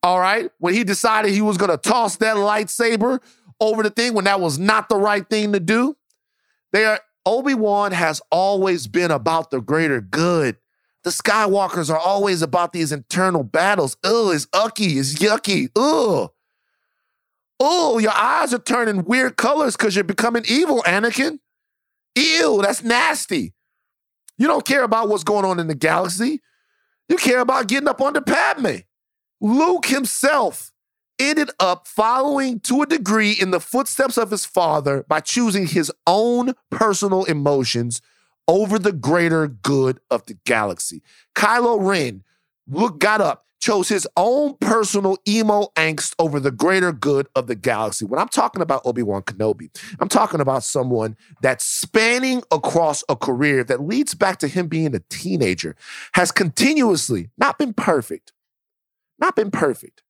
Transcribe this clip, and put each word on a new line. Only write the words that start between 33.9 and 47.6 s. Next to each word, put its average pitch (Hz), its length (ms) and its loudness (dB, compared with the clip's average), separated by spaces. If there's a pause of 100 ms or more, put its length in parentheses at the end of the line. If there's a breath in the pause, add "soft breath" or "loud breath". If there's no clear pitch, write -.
of 220 140 -2
his 202 120 -4
father 151 600 0
by 156 140 0
choosing 202 480 0
his 156 240 0 (140)
own 240 480 2 (160)
personal 190 540 0
emotions 139 760 0 (480)
over 196 280 4
the 202 160 2
greater 160 540 2
good 131 540 0 (100)
of 123 160 -2
the 104 80 -14 (100)
galaxy. 101 560 -2 (360 soft breath)
Kylo 233 440 2
Ren, 151 440 -2 (420)
look, 165 320 -2
got 214 220 2
up, 156 260 -2 (160)
chose 202 260 0
his 190 280 -2
own 269 440 2
personal 202 560 2 (100)
emo 208 500 2
angst 160 420 -2
over 147 220 0
the 135 100 0
greater 175 400 2
good 139 460 0
of 127 100 -2
the 120 80 -4
galaxy. 107 500 -4